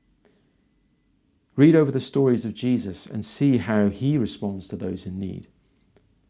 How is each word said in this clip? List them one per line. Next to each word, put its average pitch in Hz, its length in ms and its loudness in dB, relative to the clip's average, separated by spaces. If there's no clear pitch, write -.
Read 156 180 8
over 151 160 4
the 131 100 -2
stories 127 440 0
of 107 80 -6
Jesus 120 540 -4
and 107 180 -8
see 139 320 2
how 104 320 2
he 139 300 -2
responds 98 500 -6
to - 80 -10
those 92 300 -10
in 95 120 -8
need. 92 300 -10